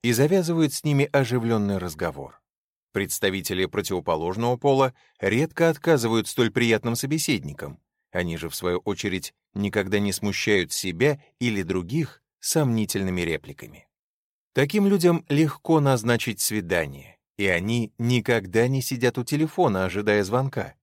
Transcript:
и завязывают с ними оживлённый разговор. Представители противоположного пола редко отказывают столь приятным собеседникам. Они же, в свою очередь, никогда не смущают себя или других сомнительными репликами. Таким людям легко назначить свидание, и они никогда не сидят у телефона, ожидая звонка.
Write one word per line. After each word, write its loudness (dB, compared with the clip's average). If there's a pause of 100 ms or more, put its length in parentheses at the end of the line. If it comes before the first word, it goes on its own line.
и 0
завязывают 2
с -8
ними 2
оживлённый 0
разговор. -8 (500)
Представители -2
противоположного -2
пола 2 (280)
редко 2
отказывают 2
столь 0
приятным 2
собеседникам. -4 (300)
Они -4
же, -8
в -10
свою -2
очередь, -6 (220)
никогда -2
не -2
смущают -2
себя -2 (160)
или -2
других -4 (160)
сомнительными 0
репликами. -8 (640)
Таким 2
людям 4
легко 2
назначить 2
свидание, -4 (180)
и 0
они 0
никогда 2
не 0
сидят 0
у -4
телефона, 0
ожидая 2
звонка. -2